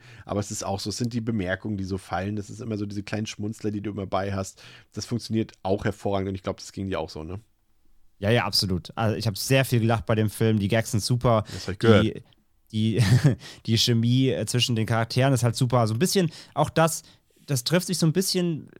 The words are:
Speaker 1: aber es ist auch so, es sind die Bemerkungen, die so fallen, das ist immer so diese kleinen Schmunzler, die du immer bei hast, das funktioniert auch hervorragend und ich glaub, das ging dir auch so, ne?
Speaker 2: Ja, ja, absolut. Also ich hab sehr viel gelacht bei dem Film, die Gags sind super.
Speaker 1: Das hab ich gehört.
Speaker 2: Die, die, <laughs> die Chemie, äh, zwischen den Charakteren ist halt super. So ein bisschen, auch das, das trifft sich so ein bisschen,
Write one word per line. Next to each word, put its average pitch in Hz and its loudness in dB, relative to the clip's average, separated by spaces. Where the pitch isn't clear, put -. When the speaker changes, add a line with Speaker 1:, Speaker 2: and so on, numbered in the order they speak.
Speaker 1:
aber 98 -2
es 101 -6
ist 104 -8
auch 95 -4
so, - -6
es 98 -6
sind 120 -4
die 120 -4
Bemerkungen, 107 -4
die 95 -6
so 92 -4
fallen, 95 -6
das 98 -8
ist 107 -16
immer 110 -6
so 104 -6
diese 101 -8
kleinen 107 -6
Schmunzler, 107 -6
die 104 -4
du 107 -6
immer 98 -6
bei 98 -2
hast, - -6
das - -8
funktioniert 110 -2
auch 98 0
hervorragend 98 -2
und 98 -4
ich 95 -10
glaub, 95 -4
das - -18
ging 98 -6
dir 90 -2
auch 80 -6
so, 78 -10
ne? 92 -10
Speaker 2:
Ja, 101 2
ja, 117 4
absolut. 92 -2
Also 110 0
ich 104 -6
hab 101 -2
sehr 135 2
viel 120 2
gelacht 113 0
bei 117 0
dem 107 2
Film, 110 2
die 98 0
Gags 113 0
sind 104 0
super. 120 2
Speaker 1:
Das - -10
hab 95 -4
ich 98 -10
gehört. 107 8
Speaker 2:
Die, - -4
die, 110 2
<laughs> - -10
die 113 2
Chemie, 123 4
äh, 107 -2
zwischen 123 0
den 110 0
Charakteren 120 2
ist 120 0
halt 120 2
super. 120 2
So 110 -2
ein 113 -2
bisschen, 180 2
auch 156 0
das, 160 0
das 135 -2
trifft 175 0
sich 180 -2
so 170 2
ein 151 4
bisschen, 175 -2